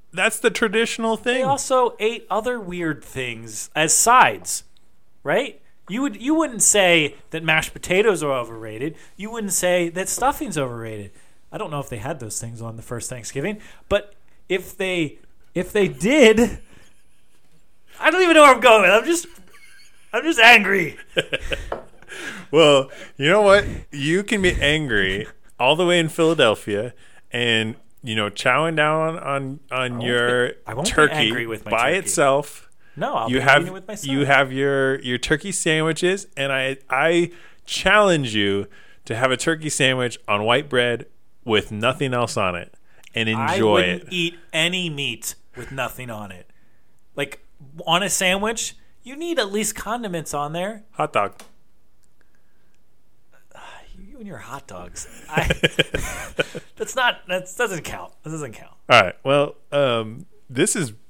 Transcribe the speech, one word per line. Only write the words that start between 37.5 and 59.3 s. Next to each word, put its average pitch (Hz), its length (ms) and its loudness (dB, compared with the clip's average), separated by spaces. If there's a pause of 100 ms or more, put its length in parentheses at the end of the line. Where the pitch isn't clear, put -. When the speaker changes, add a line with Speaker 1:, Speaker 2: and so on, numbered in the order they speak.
Speaker 1:
challenge 185 680 2
you 101 320 0 (380)
to 117 100 -8
have 131 160 0
a 127 60 2
turkey 156 340 -4
sandwich 127 560 0
on 104 160 0
white 127 260 2
bread 120 380 0 (380)
with 107 260 0
nothing 123 420 -2
else 120 240 -2
on 92 200 -2
it - 180 -14 (400)
and 113 140 0
enjoy 110 140 -2
Speaker 2:
I 156 200 0 (240)
wouldn't 87 160 -4
Speaker 1:
it. - 80 -20
Speaker 2:
eat 170 280 -4 (140)
any 175 380 -2
meat 135 460 -8 (200)
with 123 140 -14
nothing 127 400 -8
on 104 220 -12
it. 90 180 -20 (640)
Like, 139 300 -8 (420)
on 170 160 2
a 190 80 -2
sandwich, 196 640 -2 (300)
you 254 100 -14
need 330 240 -4
at 202 140 -2
least 214 240 -2
condiments 202 580 -6
on 147 200 -6
there. 208 280 -6 (120)
Speaker 1:
Hot 151 180 -4
dog. 101 280 -4 (2250)
Speaker 2:
<sighs> - 60 -20 (380)
You 196 200 -18
and 214 80 -14
your 156 120 -14
hot 120 280 -14
dogs. 90 400 -14 (220)
I, 147 180 -2
Speaker 1:
<laughs> - 60 0 (1200)
Speaker 2:
<laughs> - 40 -20
that's 214 200 -10
not, 247 320 -2
that 185 280 -6
doesn't 190 280 -4
count. 95 280 -12 (100)
That 156 80 -12
doesn't 147 220 -10
count. - 200 -20 (160)
Speaker 1:
All 120 140 10
right. 90 120 0 (100)
Well, 143 320 0 (160)